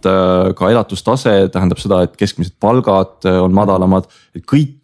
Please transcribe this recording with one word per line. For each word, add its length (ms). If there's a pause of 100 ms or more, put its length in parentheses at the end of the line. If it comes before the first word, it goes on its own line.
äh, 480
ka 160
elatustase 800
tähendab 260
seda, 240
et 160
keskmised 420
palgad, 640
äh, 180
on 100
madalamad, 520 (280)
et 80
kõik 420